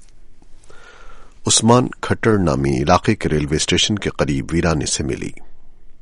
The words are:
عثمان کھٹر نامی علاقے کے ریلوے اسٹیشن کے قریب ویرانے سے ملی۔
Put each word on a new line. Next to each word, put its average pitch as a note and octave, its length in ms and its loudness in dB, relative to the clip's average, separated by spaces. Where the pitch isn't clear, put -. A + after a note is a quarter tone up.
عثمان A#2 420 6
کھٹر - 380 2
نامی C#2 440 2
علاقے F2 320 4
کے - 140 -4
ریلوے D2+ 280 0
اسٹیشن F2 420 0
کے - 120 -2
قریب C#2+ 420 -2
ویرانے E2 340 2
سے - 180 -4
ملی۔ - 260 -6